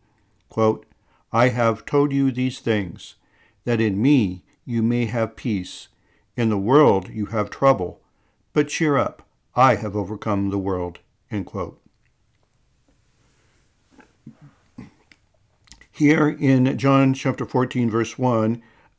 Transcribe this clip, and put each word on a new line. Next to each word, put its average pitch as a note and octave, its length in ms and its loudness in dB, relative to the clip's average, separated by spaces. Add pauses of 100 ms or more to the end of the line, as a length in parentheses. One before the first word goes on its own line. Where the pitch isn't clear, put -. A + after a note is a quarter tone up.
(480)
quote, A2 360 0 (480)
"I A#2+ 160 4
have A2+ 360 0
told C#3+ 280 0
you C#3 200 0
these B2+ 260 -4
things, G2 560 -4 (500)
that A#2+ 160 0
in G#2 220 0
me A2+ 420 2 (200)
you A#2 180 -2
may A#2+ 240 0
have A2+ 300 -4
peace. G2 520 -6 (480)
In A#2 120 0
the G#2+ 100 0
world G#2+ 500 4
you A2+ 180 -6
have G#2+ 240 -4
trouble, G2+ 500 0 (520)
but D3 140 0
cheer D3 300 -2
up, - 320 -4 (260)
I B2+ 220 4
have G#2 180 -6
overcome G2+ 560 -4
the G2+ 80 -2
world," F2+ 400 -6 (320)
end G2+ 160 -6
quote. - 340 -10 (4000)
Here D3+ 360 4
in C3+ 480 2
John C3+ 380 2
chapter C3 320 -4
fourteen, B2 440 -2
verse A2 280 -2
one, A#2 420 0 (380)